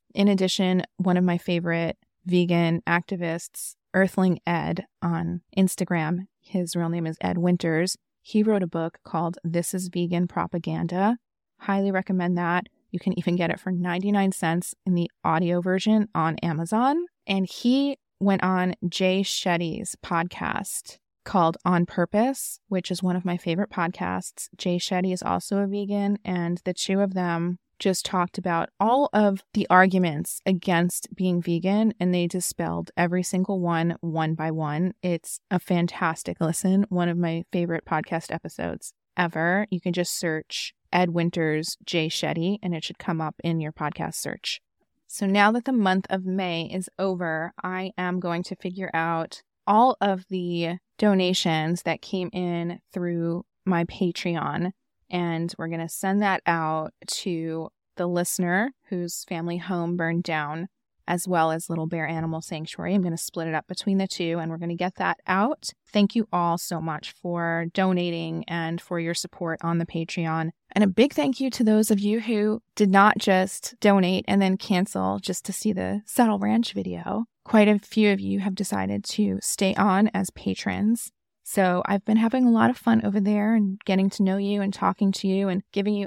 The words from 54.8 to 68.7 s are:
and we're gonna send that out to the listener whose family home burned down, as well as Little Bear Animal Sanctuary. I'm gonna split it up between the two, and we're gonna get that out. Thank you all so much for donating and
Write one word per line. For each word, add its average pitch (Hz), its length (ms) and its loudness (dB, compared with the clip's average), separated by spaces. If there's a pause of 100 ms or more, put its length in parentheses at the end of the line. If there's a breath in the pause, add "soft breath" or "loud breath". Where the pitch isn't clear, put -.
and 170 480 -4
we're 165 120 -6
gonna 165 200 -6
send 196 320 0
that 196 240 0
out 160 480 -2 (140)
to 160 640 -6 (260)
the 175 120 -2
listener 180 640 0 (180)
whose 175 360 -6
family 170 320 -4
home 175 380 -2
burned 165 280 0
down, 156 440 -4 (400)
as 175 180 -2
well 165 260 2
as 160 180 -4
Little 160 180 -2
Bear 165 180 -4
Animal 160 360 -4
Sanctuary. 165 520 -6
I'm 202 80 4
gonna 170 160 -2
split - 300 -6
it 160 60 -4
up 151 140 -4
between 190 320 -2
the 190 80 -2
two, 170 320 -2
and 165 120 -4
we're 160 60 -8
gonna 170 180 -4
get 180 200 -4
that 175 300 -2
out. 202 460 0 (220)
Thank 208 200 4
you 226 200 0
all 170 240 0
so 170 240 -6
much 160 300 -8
for 170 640 -4
donating 175 760 0
and 165 320 -4